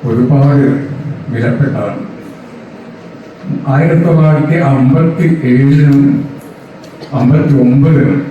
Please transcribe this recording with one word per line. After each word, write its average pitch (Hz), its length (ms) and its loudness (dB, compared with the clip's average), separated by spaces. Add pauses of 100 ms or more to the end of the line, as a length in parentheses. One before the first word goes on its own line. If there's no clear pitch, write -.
ഒരുപാട് 139 600 2 (640)
വിലപ്പെട്ടതാണ്. - 680 -4 (1700)
ആയിരത്തി 165 360 2
തൊള്ളായിരത്തി 156 520 2
അമ്പത്തി 139 880 0
ഏഴിനും 139 840 2 (880)
അമ്പത്തി 143 480 2
ഒമ്പതിനും 139 580 2 (120)